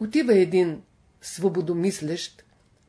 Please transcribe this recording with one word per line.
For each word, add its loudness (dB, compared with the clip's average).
Отива 2
един 2
свободомислещ -4